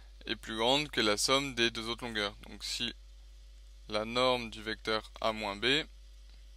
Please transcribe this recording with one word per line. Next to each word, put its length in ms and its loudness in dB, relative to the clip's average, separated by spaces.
est 120 -2
plus 200 -8
grande 340 4
que 100 2
la 160 6
somme 380 2
des 160 4
deux 180 -6
autres 160 -6
longueurs. 320 -2
Donc 160 -12
si 300 -4
la 160 0
norme 460 2
du 120 -10
vecteur 480 -2
A 120 4
moins 240 -2
B 80 -2